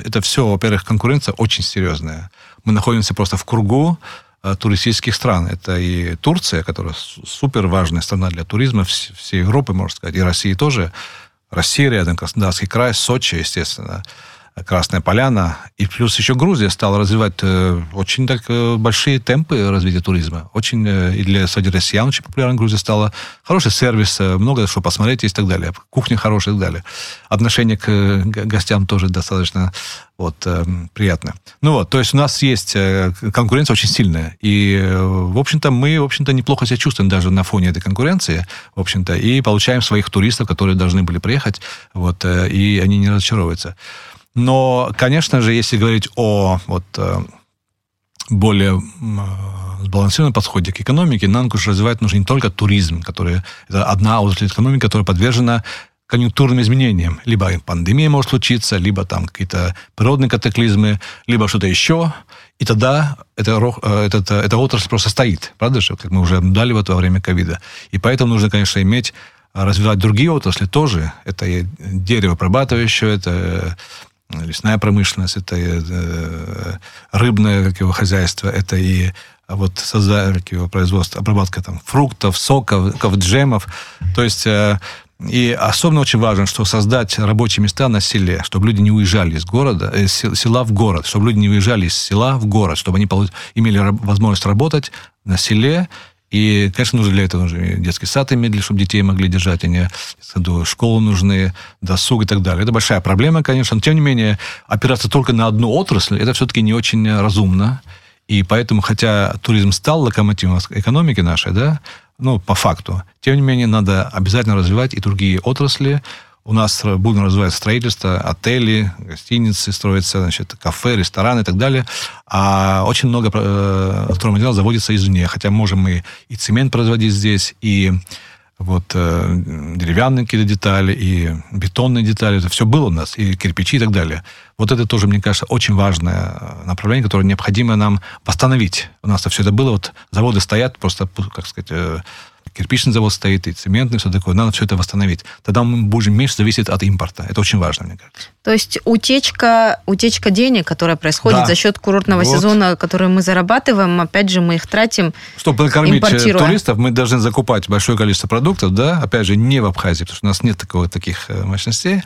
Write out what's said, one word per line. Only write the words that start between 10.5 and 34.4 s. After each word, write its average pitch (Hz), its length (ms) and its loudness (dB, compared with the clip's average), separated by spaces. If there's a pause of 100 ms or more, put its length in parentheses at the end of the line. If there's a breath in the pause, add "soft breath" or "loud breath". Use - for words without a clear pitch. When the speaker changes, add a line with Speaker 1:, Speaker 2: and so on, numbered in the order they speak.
Speaker 1:
тоже. 110 380 -2 (580 loud breath)
Россия 135 400 0
рядом, 87 260 0
Краснодарский 92 500 -4
край, 120 280 -2
Сочи, - 420 -2
естественно, - 640 -8 (640 loud breath)
Красная 92 340 -2
Поляна. 98 560 0 (220 loud breath)
И 98 100 -2
плюс - 280 -2
ещё 131 200 0
Грузия 127 340 2
стала 101 300 0
развивать, 104 320 2 (100)
э, 92 400 0 (100)
очень 98 360 -2
так, 123 200 -2
э, 117 280 0
большие 117 420 0
темпы 123 500 0
развития 92 320 0
туризма. 85 540 -2
Очень, 110 320 -2
э, 92 300 0
и 98 80 -2
для, 95 240 2
среди 95 220 0
россиян 101 360 0
очень 139 160 -2
популярна 127 320 -2
Грузия 110 240 2
стала. 107 340 0 (300 loud breath)
Хороший 170 300 0
сервис, 110 480 0
э, 92 160 2
много 110 320 2
что - 120 -4
посмотреть 110 440 0
есть 104 100 -2
и - 80 -14
так 95 60 0
далее. 85 240 -2 (180)
Кухня 120 260 0
хорошая 104 380 0
и 101 40 0
так 95 100 -2
далее. 82 160 -8 (440 loud breath)
Отношение 110 480 2
к, - 120 -6
э, 101 360 2
г-, 107 200 -4
гостям 104 420 0
тоже 92 220 0
достаточно, 90 640 -2 (460 loud breath)
вот, 85 180 -6 (100)
эм, 87 480 -4
приятное. 95 400 -2 (260 loud breath)
Ну 151 120 4
вот, 107 180 0
то 135 80 2
есть - 160 0
у - 20 2
нас 139 240 0
есть, - 360 -2
э, 95 440 0
к-, 113 120 -4
конкуренция 123 420 2
очень 104 140 0
сильная. 82 520 0